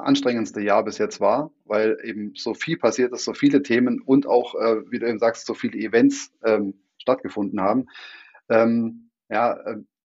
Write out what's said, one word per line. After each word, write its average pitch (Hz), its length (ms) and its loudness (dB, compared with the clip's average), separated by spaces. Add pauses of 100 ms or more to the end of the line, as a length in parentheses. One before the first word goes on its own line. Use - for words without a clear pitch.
anstrengendste 120 600 0
Jahr 104 240 2
bis 104 140 -8
jetzt 107 220 -4
war, 120 320 2 (120)
weil 110 380 0
eben 104 320 -8
so 113 200 -6
viel 160 220 -6
passiert 123 360 2
ist, - 120 -8
so 113 100 -6
viele 143 280 4
Themen 120 380 0
und 135 260 2
auch, 123 300 0
äh, 110 340 0
wie 120 80 -6
du 117 100 -2
eben 113 120 -4
sagst, 113 260 0
so 110 80 -4
viele 107 240 -6
Events, 117 540 2 (120)
ähm, 107 300 0 (220)
stattgefunden 101 640 -4
haben. 110 260 0 (640)
Ähm, 117 640 0 (200)
ja, 110 220 0
äh, - 240 -8 (280)